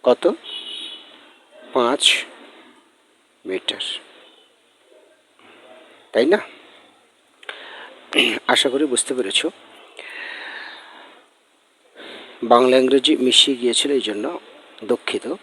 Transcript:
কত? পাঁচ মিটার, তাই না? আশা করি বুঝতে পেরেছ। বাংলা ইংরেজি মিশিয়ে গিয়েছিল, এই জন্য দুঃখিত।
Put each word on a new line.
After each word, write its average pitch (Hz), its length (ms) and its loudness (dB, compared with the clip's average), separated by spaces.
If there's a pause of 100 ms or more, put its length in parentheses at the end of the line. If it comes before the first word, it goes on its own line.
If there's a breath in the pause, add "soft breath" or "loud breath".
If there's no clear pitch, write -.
কত? - 180 4 (1500)
পাঁচ 127 280 2 (1400)
মিটার, - 400 -6 (2250)
তাই 240 200 4
না? 415 80 4 (2000 loud breath)
আশা 131 200 2
করি 139 200 0
বুঝতে - 240 -2
পেরেছ। 98 240 -2 (3000 loud breath)
বাংলা 127 300 6
ইংরেজি 131 300 4 (140)
মিশিয়ে 131 340 4
গিয়েছিল, 120 380 0
এই 110 100 -2
জন্য 104 160 -6 (640)
দুঃখিত। 110 380 -4 (160)